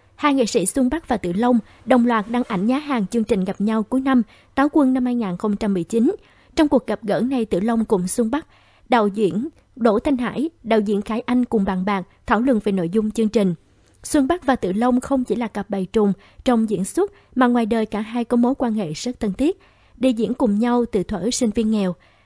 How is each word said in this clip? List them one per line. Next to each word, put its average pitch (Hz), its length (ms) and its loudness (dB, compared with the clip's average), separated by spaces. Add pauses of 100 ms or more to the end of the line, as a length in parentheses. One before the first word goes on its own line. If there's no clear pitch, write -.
(160)
hai 294 180 0
nghệ 269 120 2
sĩ 196 200 0
Xuân 254 240 0
Bắc 311 180 -4
và 240 100 0
Tự 175 160 -4
Long 240 260 2 (260)
đồng 240 200 4
loạt 226 240 0
đăng 240 180 -2
ảnh 214 180 -2
nhá 254 120 0
hàng 277 300 -2
chương 226 160 -2
trình 214 200 0
Gặp 185 180 -4
Nhau 220 220 0
Cuối 254 180 -2
Năm, 262 200 2 (340)
Táo 277 160 2
Quân 269 220 4
năm 254 120 0
hai 247 100 -2
nghìn 196 220 -4
không 208 180 -2
trăm 208 180 -2
mười 180 100 -2
chín. 226 320 0 (400)
Trong 311 120 4
cuộc 269 200 2
gặp 214 160 -4
gỡ 196 160 0
này, 247 260 0
Tự 185 140 -2
Long 226 260 0
cùng 185 220 0
Xuân 226 240 -2
Bắc, 294 160 -4 (420)
đạo 226 180 4
diễn 202 400 -2 (280)
Đỗ 220 240 2
Thanh 285 180 0
Hải, 247 320 -4 (140)
đạo 220 160 2
diễn 208 220 0
Khải 220 200 -4
Anh 247 240 0
cùng 214 180 0
bàn 190 220 -2
bạc, 196 180 -2 (220)
thảo 240 160 2
luận 247 220 2
về 208 80 0
nội 180 180 0
dung 214 220 0
chương 220 180 0
trình. 196 260 2 (480)
Xuân 277 240 2
Bắc 349 180 -2
và 254 100 2
Tự 208 180 -2
Long 247 260 2
không 262 240 -2
chỉ 220 120 -4
là 233 120 -4
cặp 202 220 -8
bày 190 240 -4
trùng 208 200 4 (320)
trong 226 240 2
diễn 196 160 -2
xuất 392 260 -2 (240)
mà 254 120 4
ngoài 240 180 2
đời 220 200 0
cả 214 160 -4
hai 226 220 -4
có 240 140 0
mối 240 180 4
quan 240 180 -2
hệ 190 200 -4
rất 247 260 -8
thân 208 140 -2
thiết. 294 260 -2 (380)
Đi 254 160 2
diễn 220 200 -2
cùng 208 260 0
nhau 240 320 0
từ 190 120 0
thuở 185 280 -4
sinh 240 180 -2
viên 220 220 0
nghèo. 196 240 0 (300)